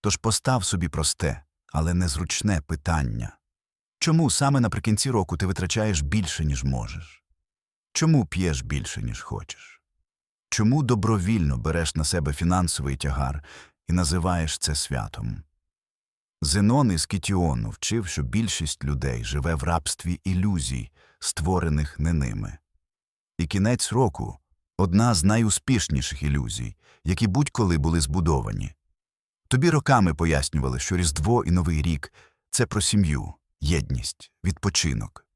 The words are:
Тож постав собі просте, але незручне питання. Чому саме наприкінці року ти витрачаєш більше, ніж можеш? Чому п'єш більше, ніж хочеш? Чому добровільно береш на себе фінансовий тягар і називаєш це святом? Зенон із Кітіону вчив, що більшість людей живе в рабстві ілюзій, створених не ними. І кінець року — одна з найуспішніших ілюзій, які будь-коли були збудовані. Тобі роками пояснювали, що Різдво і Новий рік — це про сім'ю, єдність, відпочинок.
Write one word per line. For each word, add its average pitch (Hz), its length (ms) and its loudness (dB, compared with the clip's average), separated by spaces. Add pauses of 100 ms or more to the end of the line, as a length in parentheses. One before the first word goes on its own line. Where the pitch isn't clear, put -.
Тож 101 160 0
постав 113 460 0
собі 85 260 -2
просте, - 540 -2 (300)
але 80 200 0
незручне 85 680 0
питання. 67 760 -4 (640)
Чому 160 300 4
саме 139 300 2
наприкінці 110 520 0
року 95 260 0
ти 98 80 -2
витрачаєш 92 560 0
більше, 82 440 -2
ніж 67 180 -2
можеш? 64 600 -6 (720)
Чому 156 320 4
п'єш 82 360 0
більше, 64 400 -6
ніж 57 200 -6
хочеш? - 600 -14 (680)
Чому 123 340 4
добровільно 104 760 2
береш 78 380 -2
на 78 80 0
себе 73 300 0
фінансовий 85 640 0
тягар 69 460 -4 (440)
і 80 60 0
називаєш 87 640 0
це - 180 -2
святом? 53 680 -6 (1000)
Зенон 104 500 2
із 82 140 0
Кітіону 82 640 0
вчив, 104 380 -4
що 76 160 -4
більшість 80 600 -4
людей 65 400 -2
живе 71 320 -2
в 67 80 -4
рабстві 85 600 -2
ілюзій, 90 680 -2 (280)
створених 80 800 0
не 82 140 0
ними. 52 440 -4 (800)
І 85 100 -2
кінець 104 440 0
року — 113 480 -2 (380)
одна 101 360 4
з 80 100 0
найуспішніших 101 1000 0
ілюзій, 60 520 -4 (280)
які 196 240 0
будь-коли 104 500 2
були 82 240 2
збудовані. 69 720 -2 (720)
Тобі 131 220 4
роками 131 440 4
пояснювали, 71 680 0
що - 180 -2
Різдво 85 460 2
і - 80 0
Новий 85 300 2
рік — 78 320 -2 (360)
це - 160 0
про 107 160 -2
сім'ю, 73 520 2 (280)
єдність, 71 720 -2 (120)
відпочинок. 73 840 -2 (100)